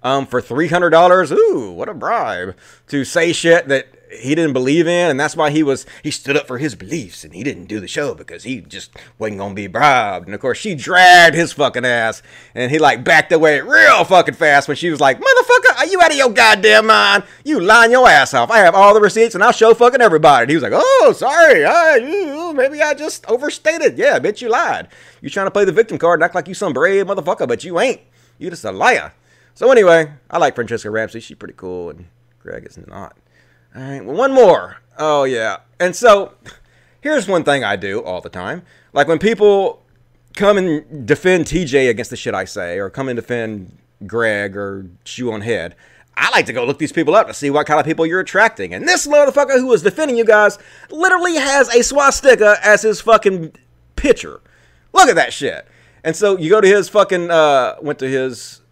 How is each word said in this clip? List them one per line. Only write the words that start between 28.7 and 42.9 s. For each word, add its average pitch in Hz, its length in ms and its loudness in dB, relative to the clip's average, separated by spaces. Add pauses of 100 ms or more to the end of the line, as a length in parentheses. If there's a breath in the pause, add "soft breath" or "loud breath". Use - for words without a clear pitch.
liar. 104 440 -4 (400)
So 247 180 2
anyway, 165 400 4 (180)
I 160 60 -8
like 156 180 0
Francesca 110 360 -8
Ramsey. 110 280 -8
She's - 200 -20
pretty - 180 -20
cool, 90 340 -12
and 85 160 -20 (340)
Greg - 260 -16
is - 200 -20
not. - 300 -20 (580)
All 123 80 -16
right, 135 220 -14
well, 127 120 -10
one 269 160 -2
more. 160 460 4 (200)
Oh, 151 260 -2
yeah. 110 340 -4 (220)
And 180 140 -2
so, 202 400 -2 (680 soft breath)
here's 277 260 -4
one 175 160 -2
thing 139 180 -2
I 101 140 -4
do 98 240 -8
all 90 220 -12
the 85 80 -18
time. 110 320 -12 (320 soft breath)
Like, 147 120 0
when 160 120 -2
people 202 640 0 (520)
come 202 220 0
and 151 500 -6
defend 165 400 0
T 175 200 -4
J 131 220 0
against 113 220 -4
the 120 60 -14
shit 110 180 -8
I 95 120 -8
say, 90 320 -10
or 98 100 -8
come 135 200 -10